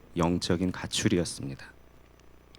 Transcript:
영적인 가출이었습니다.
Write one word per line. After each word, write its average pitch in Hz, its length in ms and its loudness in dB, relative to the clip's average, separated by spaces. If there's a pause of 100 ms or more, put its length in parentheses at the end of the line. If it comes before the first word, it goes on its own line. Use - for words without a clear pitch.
(180)
영적인 87 540 2
가출이었습니다. - 920 -2 (920)